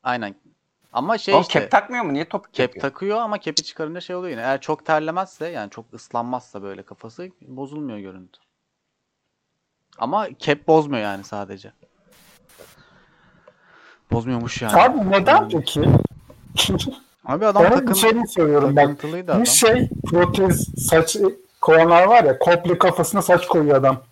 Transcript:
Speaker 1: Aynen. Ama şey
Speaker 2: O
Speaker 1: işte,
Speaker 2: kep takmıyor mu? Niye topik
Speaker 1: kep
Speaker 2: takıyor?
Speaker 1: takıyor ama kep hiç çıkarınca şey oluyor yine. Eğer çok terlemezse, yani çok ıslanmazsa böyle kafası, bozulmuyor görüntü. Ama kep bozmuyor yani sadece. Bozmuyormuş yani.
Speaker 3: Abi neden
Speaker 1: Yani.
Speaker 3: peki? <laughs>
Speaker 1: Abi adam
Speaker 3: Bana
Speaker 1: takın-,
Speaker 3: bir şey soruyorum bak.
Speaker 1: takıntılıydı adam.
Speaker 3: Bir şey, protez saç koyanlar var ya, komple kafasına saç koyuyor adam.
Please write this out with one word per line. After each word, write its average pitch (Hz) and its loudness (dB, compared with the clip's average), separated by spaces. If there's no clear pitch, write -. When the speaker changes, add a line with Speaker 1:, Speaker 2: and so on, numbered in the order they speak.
Speaker 1:
Aynen. 117 -6
Ama 180 -4
şey - -2
Speaker 2:
O 170 6
Speaker 1:
işte, 170 0
Speaker 2:
kep 104 -8
takmıyor 233 0
mu? 151 -4
Niye 151 -6
topik - -10
Speaker 1:
kep 127 -2
Speaker 2:
takıyor? 95 -12
Speaker 1:
takıyor 196 -6
ama 214 -6
kep 156 -6
hiç 160 -8
çıkarınca 160 -10
şey 180 -12
oluyor 180 -10
yine. 117 -10
Eğer 131 -4
çok - -8
terlemezse, 160 -4
yani 113 -12
çok 113 -20
ıslanmazsa 120 -10
böyle 98 -16
kafası, 143 -20
bozulmuyor 135 -14
görüntü. 92 -20
Ama 175 -4
kep 143 -4
bozmuyor 147 0
yani 101 -8
sadece. 101 -14
Bozmuyormuş 117 -4
yani. 247 4
Speaker 3:
Abi 254 2
neden 196 4
Speaker 1:
Yani. - 2
Speaker 3:
peki? 147 -4
<laughs> 196 -4
Speaker 1:
Abi 170 -2
adam 202 6
Speaker 3:
Bana 190 6
Speaker 1:
takın-, 262 0
Speaker 3:
bir - -
şey 220 2
soruyorum 147 2
bak. 147 6
Speaker 1:
takıntılıydı 156 -6
adam. 208 2
Speaker 3:
Bir 247 0
şey, 240 4
protez 175 0
saç 160 2
koyanlar 165 6
var 226 6
ya, 135 2
komple 175 2
kafasına 185 0
saç - 2
koyuyor 147 2
adam. 131 2